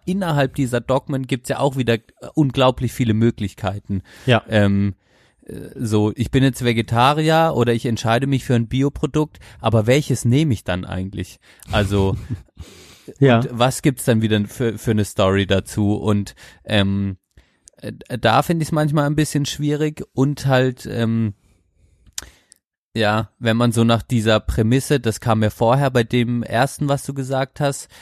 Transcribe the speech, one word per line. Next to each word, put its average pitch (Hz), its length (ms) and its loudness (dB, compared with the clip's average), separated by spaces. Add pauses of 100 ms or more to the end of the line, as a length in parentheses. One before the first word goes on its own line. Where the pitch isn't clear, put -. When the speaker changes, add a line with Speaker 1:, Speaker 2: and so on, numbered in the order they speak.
Speaker 1:
innerhalb 165 480 -2
dieser 123 260 -2
Dogmen 131 460 -4
gibt's - 220 -6
ja - 100 -4
auch 135 180 0
wieder 117 220 0 (360)
unglaublich 131 580 2
viele 113 220 0
Möglichkeiten. 101 880 -2 (240)
Speaker 2:
Ja. 117 220 2
Speaker 1:
Ähm, 101 460 2 (520)
äh, - 80 -16 (220)
so, 107 400 0
ich 117 140 -2
bin 135 140 4
jetzt 131 200 0
Vegetarier 143 920 2
oder 120 180 2
ich 120 120 -4
entscheide 120 420 0
mich 135 160 -2
für 127 100 0
ein 117 140 0
Bioprodukt, 139 720 -2 (200)
aber 110 280 2
welches 139 360 2
nehme 131 300 2
ich - 100 -4
dann 90 200 -4
eigentlich? 92 540 -8 (340)
Also, 101 480 2
Speaker 2:
<laughs> - 60 -14 (920)
Ja. 127 200 6
Speaker 1:
und - 120 -2
was 120 300 0
gibt's 135 240 0
dann 113 160 2
wieder 107 240 0
für, 113 320 -4
für - 140 -2
eine 104 120 2
Story 98 420 2
dazu? 101 500 0
Und, 101 380 -2 (300)
ähm, 98 540 -2 (640)
äh, 110 100 -10 (260)
da 117 240 4
finde 165 220 -2
ich's - 80 -6
manchmal 151 340 0
ein 147 100 0
bisschen 147 300 0
schwierig 147 560 -4 (120)
und 135 320 0
halt, 131 400 2
ähm, 113 480 -2 (1600)
ja, 107 340 0 (100)
wenn 113 160 2
man 120 160 2
so 113 120 2
nach 117 180 4
dieser 110 380 2
Prämisse, 123 600 0
das 113 200 -4
kam 110 200 0
mir 107 100 2
vorher 127 400 0
bei 123 140 2
dem 120 400 -2
ersten, 135 440 -2
was 143 180 -2
du 143 80 -8
gesagt 135 460 -6
hast, 139 280 -4 (140)